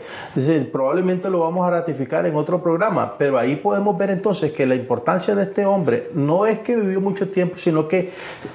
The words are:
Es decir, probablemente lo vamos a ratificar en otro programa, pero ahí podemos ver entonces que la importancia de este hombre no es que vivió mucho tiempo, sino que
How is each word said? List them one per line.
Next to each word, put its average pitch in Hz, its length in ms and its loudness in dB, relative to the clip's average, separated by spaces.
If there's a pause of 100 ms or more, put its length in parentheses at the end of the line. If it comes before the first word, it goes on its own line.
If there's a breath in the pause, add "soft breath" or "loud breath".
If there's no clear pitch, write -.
(360 loud breath)
Es 135 100 0
decir, 147 240 2
probablemente 180 600 0
lo 185 80 0
vamos 175 280 0
a 175 40 2
ratificar 160 560 -2
en 175 100 0
otro 156 260 0
programa, 170 540 0
pero 139 220 2
ahí 127 180 0
podemos 202 400 0
ver 196 140 0
entonces 180 420 0
que 139 140 0
la 127 80 2
importancia 160 600 0
de 196 100 2
este 202 200 -2
hombre 190 480 2
no 151 320 2
es 220 140 2
que 240 180 -2
vivió 190 240 0
mucho 190 300 -2
tiempo, 175 260 0
sino 156 320 2
que 180 220 0 (440 loud breath)